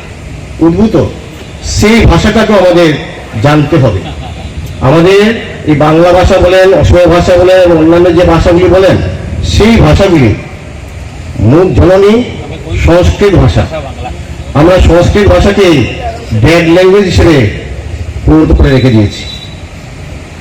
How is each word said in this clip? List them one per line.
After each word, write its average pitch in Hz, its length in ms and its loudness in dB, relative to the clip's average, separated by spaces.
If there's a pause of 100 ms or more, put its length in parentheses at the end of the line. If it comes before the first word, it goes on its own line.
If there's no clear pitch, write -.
(600)
উদ্ভূত, 170 440 0 (580)
সেই 220 380 0
ভাষাটাকেও 208 580 2
আমাদের 175 360 2 (480)
জানতে 151 340 0
হবে। 117 220 0 (840)
আমাদের 190 540 2 (320)
এই 156 80 2
বাংলা 156 380 2
ভাষা 180 260 2
বলেন, 185 360 4
অসমীয়া 175 320 4
ভাষা 175 300 2
বলেন 185 240 4
এবং 170 180 4
অন্যান্য 170 380 2
যে 175 80 2
ভাষাগুলি 170 400 2
বলেন, 180 320 2 (480)
সেই 226 320 2
ভাষাগুলি 151 580 2 (1080)
মুখ 160 320 2
জননী 196 500 4 (640)
সংস্কৃত 175 500 2
ভাষা। 131 320 2 (880)
আমরা 175 260 2
সংস্কৃত 175 480 2
ভাষাকে 185 560 2 (480)
ব্যাড 160 360 2
ল্যাঙ্গুয়েজ 185 360 4
হিসেবে 151 460 2 (760)
পরিণত 156 260 2
করে 147 180 2
রেখে 131 200 2
দিয়েছি। 104 340 0 (1160)